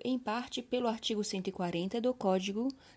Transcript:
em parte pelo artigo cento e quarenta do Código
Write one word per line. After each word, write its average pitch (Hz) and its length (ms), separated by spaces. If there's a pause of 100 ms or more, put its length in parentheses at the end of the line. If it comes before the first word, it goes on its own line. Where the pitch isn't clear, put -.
em 247 160
parte 240 420
pelo 240 260
artigo 220 360
cento 190 240
e 190 40
quarenta 180 480
do 247 140
Código 202 540 (300)